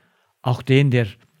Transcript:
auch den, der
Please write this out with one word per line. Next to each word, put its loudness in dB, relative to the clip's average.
auch -4
den, 2
der 0